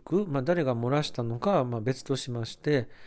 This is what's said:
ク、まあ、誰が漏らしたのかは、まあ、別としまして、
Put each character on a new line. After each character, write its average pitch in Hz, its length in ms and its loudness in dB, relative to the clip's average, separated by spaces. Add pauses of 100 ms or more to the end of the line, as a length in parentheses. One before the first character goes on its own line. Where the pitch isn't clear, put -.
ク、 202 240 2
ま 139 140 0
あ、 - 20 2
誰 170 220 2
が 127 100 2
漏 117 140 0
ら 143 140 2
し - 80 -4
た - 120 -4
の 117 160 -2
か 202 120 0
は、 160 140 4
ま 120 140 -2
あ、 - 20 -4
別 123 220 -2
と 139 140 -2
し - 140 -6
ま 117 160 -4
し - 100 -10
て、 147 320 0 (180)